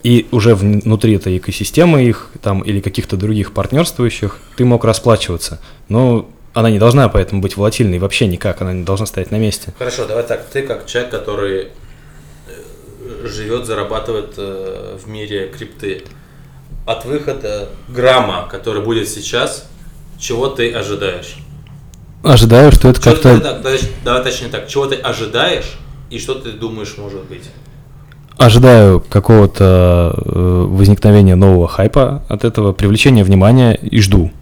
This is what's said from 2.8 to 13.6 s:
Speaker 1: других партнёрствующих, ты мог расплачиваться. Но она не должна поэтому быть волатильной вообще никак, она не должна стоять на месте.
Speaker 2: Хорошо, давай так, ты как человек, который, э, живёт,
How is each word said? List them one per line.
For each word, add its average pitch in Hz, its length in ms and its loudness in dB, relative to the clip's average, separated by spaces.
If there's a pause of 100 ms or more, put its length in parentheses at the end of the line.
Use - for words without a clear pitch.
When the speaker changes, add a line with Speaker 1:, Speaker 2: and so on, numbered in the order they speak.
Speaker 1:
других 104 340 -4
партнёрствующих, 120 840 -4 (200)
ты 123 80 0
мог 120 180 2
расплачиваться. 107 760 -2 (300)
Но 120 380 0 (280)
она 113 160 2
не 104 80 0
должна 120 280 4
поэтому 98 320 -2
быть 95 160 -6
волатильной 101 440 -2
вообще 98 260 -2
никак, 92 380 -6
она 92 100 -6
не 90 100 -8
должна 98 220 -4
стоять - 240 -10
на 110 80 -6
месте. 107 400 -6
Speaker 2:
Хорошо, 123 300 -8
давай 113 160 -6
так, 120 280 -8
ты 139 120 -6
как 127 240 -12
человек, 120 240 -6
который, 101 560 -8 (800)
э, - 800 -20
живёт, 107 400 -8